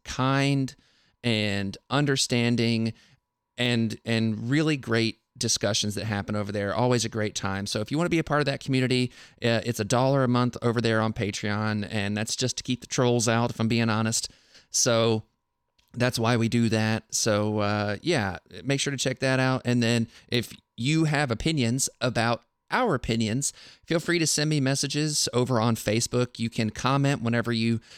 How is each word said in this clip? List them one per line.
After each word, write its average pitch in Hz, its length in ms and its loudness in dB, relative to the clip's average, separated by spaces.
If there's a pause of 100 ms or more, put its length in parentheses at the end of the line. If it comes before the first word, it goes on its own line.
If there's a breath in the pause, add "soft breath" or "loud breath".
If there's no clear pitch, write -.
kind 135 680 0 (480 soft breath)
and 104 560 0 (120)
understanding 120 1040 2 (640 soft breath)
and, 120 480 0
and 113 440 -2
really 151 280 0
great 113 400 0 (200)
discussions 104 580 -2
that 95 80 -6
happen 107 320 -4
over 101 160 -4
there. 101 240 -4
Always 123 300 2
a 110 40 -6
great 107 240 -2
time. 98 320 -4
So 107 140 -4
if 107 120 -4
you 139 60 -2
wanna 175 120 0
be 165 100 2
a 156 60 -2
part 147 160 0
of 139 60 0
that 139 120 -4
community, 127 500 2 (320 loud breath)
uh, 117 220 2
it's 117 160 -4
a 107 60 0
dollar 131 400 2
a - 20 2
month 123 340 2
over 117 200 0
there 113 180 2
on 110 140 0
Patreon, 104 760 -2
and 104 280 -4
that's 110 180 -4
just 127 220 -2
to - 60 -10
keep 123 180 -6
the - 60 -18
trolls 120 420 2
out, 117 200 2
if - 80 -6
I'm 113 120 0
being 117 200 2
honest. 110 400 -2 (400 loud breath)
So 113 540 2 (720)
that's 120 260 0
why 117 160 4
we 113 140 2
do 117 180 2
that. 110 440 0
So, 107 480 0
uh, 104 420 0
yeah, 104 380 -2 (260)
make 139 160 0
sure 143 100 -2
to 135 60 -6
check 131 220 -4
that 131 200 0
out. 131 240 0
And 123 180 2
then 117 280 2 (180 loud breath)
if 120 240 -2 (240)
you 156 300 2
have 147 260 0
opinions 131 580 0 (120)
about 117 420 0 (280)
our 220 220 2
opinions, 117 580 -2 (360 loud breath)
feel 165 120 0
free 170 200 -2
to 156 80 0
send 151 200 0
me 151 120 2
messages 143 760 0
over 123 260 2
on 113 160 2
Facebook. 117 640 -2
You 113 140 -4
can 107 180 -2
comment 139 540 0
whenever 117 280 0
you 113 280 0 (180 loud breath)